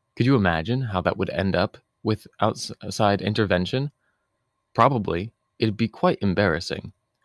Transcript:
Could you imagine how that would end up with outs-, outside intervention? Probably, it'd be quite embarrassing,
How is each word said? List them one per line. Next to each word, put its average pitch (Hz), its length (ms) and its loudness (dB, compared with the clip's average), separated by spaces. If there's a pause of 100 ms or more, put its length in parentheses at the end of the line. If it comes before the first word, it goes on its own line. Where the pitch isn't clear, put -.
(160)
Could 117 100 2
you 139 80 4
imagine 95 460 0
how 101 220 -2
that 95 140 0
would 95 140 -4
end 92 240 -2
up 90 240 0 (240)
with 110 240 -2 (140)
outs-, - 320 -2 (100)
outside 101 400 0
intervention? 104 720 0 (800)
Probably, 110 580 2 (280)
it'd 110 160 0
be 113 100 0
quite - 340 0
embarrassing, 95 720 -2 (320)